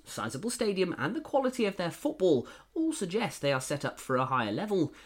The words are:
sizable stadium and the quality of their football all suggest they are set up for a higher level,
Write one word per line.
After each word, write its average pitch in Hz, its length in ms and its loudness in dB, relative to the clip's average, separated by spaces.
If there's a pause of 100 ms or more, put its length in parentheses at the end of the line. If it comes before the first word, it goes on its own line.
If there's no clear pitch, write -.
sizable 131 460 -4
stadium 190 480 0
and 165 160 0
the 311 60 -4
quality 254 440 0
of 196 120 -2
their 175 120 0
football 180 580 2 (280)
all 320 180 0
suggest 196 480 -4
they 143 120 2
are 131 80 0
set 143 220 -4
up 127 160 -4
for 127 180 0
a 127 80 2
higher 123 260 2
level, 180 420 0 (120)